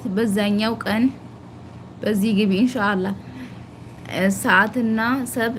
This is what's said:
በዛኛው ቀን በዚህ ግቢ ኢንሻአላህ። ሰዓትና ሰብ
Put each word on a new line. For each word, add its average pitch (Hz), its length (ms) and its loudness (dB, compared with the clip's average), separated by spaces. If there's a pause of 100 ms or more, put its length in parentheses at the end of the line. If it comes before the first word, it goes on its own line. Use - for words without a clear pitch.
በዛኛው 208 720 2
ቀን 214 240 0 (920)
በዚህ 214 360 0
ግቢ 202 220 4
ኢንሻአላህ። 202 580 2 (1200)
ሰዓትና 220 680 4 (260)
ሰብ 233 340 -2